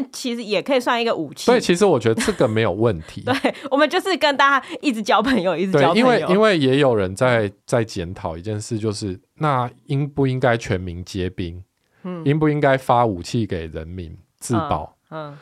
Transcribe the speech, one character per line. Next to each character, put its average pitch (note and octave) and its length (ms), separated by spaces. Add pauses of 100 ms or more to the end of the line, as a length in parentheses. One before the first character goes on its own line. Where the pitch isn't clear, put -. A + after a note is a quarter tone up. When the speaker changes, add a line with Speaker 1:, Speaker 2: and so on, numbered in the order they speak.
(120)
Speaker 1:
其 A#3+ 220
实 A#3 100
也 G3 160
可 C4+ 160
以 B3 40
算 B3 200
一 A#3 40
个 A3+ 100
武 D3+ 180
器。 - 180
Speaker 2:
对， B3 80
其 - 160
实 G3 120
我 D#3+ 120
觉 A2+ 140
得 A2+ 80
这 - 140
个 D3+ 120
没 A2 140
有 A2 100
问 G#2 320
题。 - 200
Speaker 1:
<laughs> - 40
对， C4 280 (160)
我 C4 60
们 D4 120
就 F4 100
是 F#4 200
跟 D4 180
大 C#4 240
家 - 60 (160)
一 D4 100
直 A3 100
交 G#3+ 200
朋 B3 180
友， F3 160
一 F3+ 80
直 F#3+ 80
交 D#3+ 200
朋 F#3 40
友。 A#3 80
Speaker 2:
对， A#3+ 160
因 D3+ 60
为， F3+ 80
因 G3+ 60
为 G#3+ 180
也 C3+ 200
有 C3+ 160
人 G2 220
在， A#2 340 (140)
在 A#2+ 180
检 F#2 300
讨 E2+ 240
一 E2+ 60
件 G#2 180
事， A2 180
就 G#2+ 140
是 G2 260 (180)
那 C3 340 (160)
应 C#3+ 200
不 C#3 200
应 C3 120
该 B2+ 180
全 G#2 220
民 F2+ 240
皆 F#2 280
兵？ F2+ 320 (400)
Speaker 1:
嗯。 F3+ 240
Speaker 2:
应 D3 120
不 D#3 100
应 D3 120
该 C3+ 160
发 B2 300
武 F2+ 160
器 A2+ 240
给 E2+ 220
人 D#2+ 200
民 F2 260 (220)
自 - 180
保？ C#3+ 400 (140)
Speaker 1:
嗯， D#3 240
嗯。 D3 100